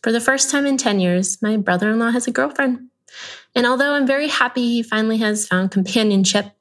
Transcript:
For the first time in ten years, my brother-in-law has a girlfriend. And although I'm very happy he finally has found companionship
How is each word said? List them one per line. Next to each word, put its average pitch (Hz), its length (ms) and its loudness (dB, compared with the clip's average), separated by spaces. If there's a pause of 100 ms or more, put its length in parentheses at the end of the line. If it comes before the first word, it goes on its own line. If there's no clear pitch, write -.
For 226 100 0
the 233 80 2
first 269 300 0
time 285 160 0
in 277 100 2
ten 208 240 0
years, 180 400 0
my 214 160 0
brother-in-law 214 540 0
has 247 160 -2
a 247 40 -4
girlfriend. 254 600 -2 (680)
And 247 100 2
although 269 280 0
I'm 277 120 2
very 277 220 0
happy 247 400 0
he 233 140 0
finally 220 340 0
has 214 320 -2
found 185 220 0
companionship 202 920 0